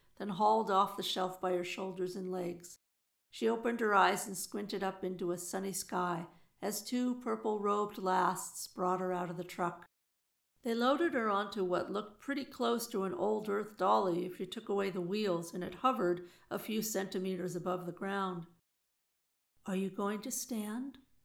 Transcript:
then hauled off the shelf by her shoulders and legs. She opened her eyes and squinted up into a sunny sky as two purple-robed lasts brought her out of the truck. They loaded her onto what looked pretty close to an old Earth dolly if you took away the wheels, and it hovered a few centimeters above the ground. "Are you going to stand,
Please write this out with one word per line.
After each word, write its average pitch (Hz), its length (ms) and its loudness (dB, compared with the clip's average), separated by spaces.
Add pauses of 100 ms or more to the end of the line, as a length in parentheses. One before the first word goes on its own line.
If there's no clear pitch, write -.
(180)
then 202 120 -4
hauled 214 420 4
off 196 240 6
the 185 80 -4
shelf 185 380 -2
by 180 120 2
her 180 120 2
shoulders 185 500 -4
and 185 160 -4
legs. 175 480 -6 (500)
She 226 200 2
opened 233 320 2
her 208 140 6
eyes 190 320 6
and 190 100 -6
squinted 202 460 -4
up 190 200 -2
into 180 280 -2
a 175 60 0
sunny 190 360 -4
sky 175 540 -2 (340)
as 214 220 -2
two 247 320 0
purple-robed 208 840 0
lasts 185 680 2
brought 185 320 0
her 185 120 -2
out 180 180 -2
of 170 80 -6
the 175 60 -4
truck. 175 460 -4 (760)
They 233 100 0
loaded 269 400 4
her 226 160 2
onto 202 340 0
what 180 280 2
looked 214 300 -6
pretty 277 240 -4
close 233 420 0
to 196 160 0
an 185 100 -2
old 214 360 0
Earth 208 260 -2
dolly 185 500 4
if 180 140 -8
you 190 60 -6
took 220 240 -8
away 196 200 0
the 185 120 -4
wheels, 175 520 0
and 180 100 -4
it - 120 -8
hovered 208 540 2 (200)
a - 80 -2
few 214 240 -2
centimeters 185 760 -2
above 180 300 -2
the 175 60 -6
ground. 190 560 -4 (1160)
"Are 190 100 -2
you 190 140 0
going 202 320 -2
to 254 100 -6
stand, 233 680 -6 (260)